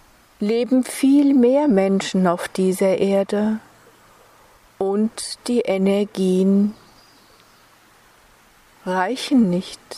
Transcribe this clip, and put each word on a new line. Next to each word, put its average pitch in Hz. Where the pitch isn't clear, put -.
leben 240
viel 277
mehr 262
Menschen 196
auf 175
dieser 185
Erde 202
und 202
die 240
Energien 196
reichen 196
nicht. 180